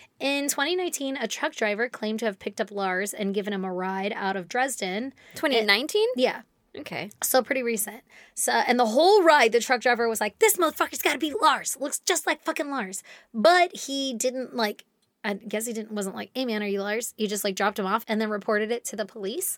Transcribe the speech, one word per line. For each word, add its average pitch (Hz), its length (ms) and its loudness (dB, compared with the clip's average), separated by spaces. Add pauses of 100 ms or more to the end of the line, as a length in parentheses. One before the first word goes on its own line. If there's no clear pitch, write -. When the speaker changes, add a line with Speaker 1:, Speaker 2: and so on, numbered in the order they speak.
(200)
Speaker 1:
In 277 300 -2
twenty 294 260 0
nineteen, 285 420 -4
a 226 100 -4
truck 302 260 -4
driver 214 340 -2
claimed 220 320 -6
to 240 60 -4
have 202 140 -4
picked - 200 -10
up 202 120 -4
Lars 196 420 -2
and 196 220 -2
given 208 180 -4
him 190 100 -4
a 185 80 -6
ride 190 420 -4
out 190 220 -4
of 180 140 -6
Dresden. 247 640 -4 (220)
Speaker 2:
Twenty 262 260 2
nineteen? 262 540 2
Speaker 1:
And, 254 80 2
yeah. 233 180 0 (340)
Speaker 2:
Okay. 180 360 -10 (100)
Speaker 1:
So - 220 4
pretty 262 180 -2
recent. 233 400 -4 (320)
So, - 180 -2
and 233 280 2
the 240 80 6
whole 339 340 8
ride, 294 300 8
the 233 80 4
truck 240 220 0
driver 240 280 2
was 226 100 -4
like, 214 200 -4
"This 440 180 6
motherfucker's 320 460 0
gotta 294 160 2
be - 200 -2
Lars. 269 400 2
Looks 277 200 -6
just - 260 0
like 311 160 -2
fucking 311 300 -4
Lars." 196 320 -6 (280)
But 349 440 4
he 277 400 -4
didn't, 254 400 -4
like, 214 280 -2 (400)
I 208 120 -2
guess 214 320 -6
he 240 60 -6
didn't, 214 180 -10
wasn't 196 240 -6
like, 208 180 -12
"Hey, 262 120 -4
man, 214 180 -4
are 208 40 -4
you 196 140 -2
Lars?" 208 340 -6
He 214 120 -2
just, 202 160 -4
like, 202 120 0
dropped 208 220 0
him 202 80 -2
off 208 220 0
and 214 120 0
then 220 120 -2
reported 214 400 0
it 240 140 -4
to - 100 -10
the 208 100 -6
police. 220 520 -6